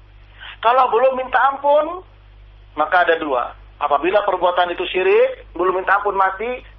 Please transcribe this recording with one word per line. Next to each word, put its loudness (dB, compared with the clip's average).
Kalau 4
belum 2
minta -4
ampun, 0
maka 2
ada 2
dua. -4
Apabila 0
perbuatan 0
itu -6
syirik, 0
belum -2
minta 2
ampun -4
mati, -2